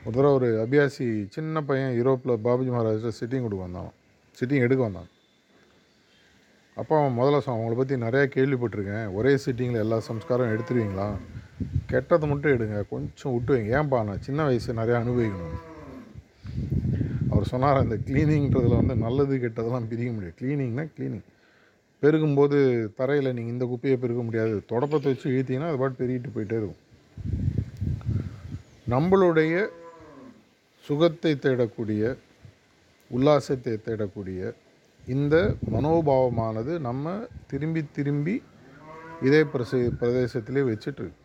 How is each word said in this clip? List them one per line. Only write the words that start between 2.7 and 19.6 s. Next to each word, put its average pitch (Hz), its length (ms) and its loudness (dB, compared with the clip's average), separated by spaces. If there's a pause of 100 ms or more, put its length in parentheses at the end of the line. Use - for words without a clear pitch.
மகாராஜ்ட்ட 113 500 0
சிட்டிங் 127 220 -4
கொடுக்க 101 220 -4
வந்தான், 90 280 -10 (480)
சிட்டிங் 131 200 2
எடுக்க 127 220 4
வந்தான். 90 260 -4 (1700)
அப்போ 147 300 2
அவன் 123 140 0
முதல்ல 143 200 4
சொன்னான், 117 260 -2
"அவங்கள 117 120 -2
பத்தி 131 200 0
நிறைய 123 380 2
கேள்விப்பட்டிருக்கேன், 110 800 0
ஒரே 131 320 4
சிட்டிங்ல 123 280 -2
எல்லா 113 280 0
சம்ஸ்காரம் 117 560 -2
எடுத்துருவீங்களா? 104 600 -2 (760)
கெட்டதை 151 380 2
மட்டும் 143 240 2
எடுங்க, 107 360 0
கொஞ்சம் 143 440 -6
விட்டு 120 240 2
வைங்க." 113 220 0
"ஏன்பா?" 131 260 0
"நான் 101 180 -4
சின்ன 147 220 -2
வயசு 120 280 0
நிறையா 113 300 0
அனுபவிக்கணும்." 101 680 -2 (1700)
சொன்னார், 135 320 2
அந்த 117 180 2
கிளீனிங்ன்றதுல 131 840 2
வந்து 123 200 2
நல்லது 135 400 2
கெட்டதெல்லாம் 117 520 -4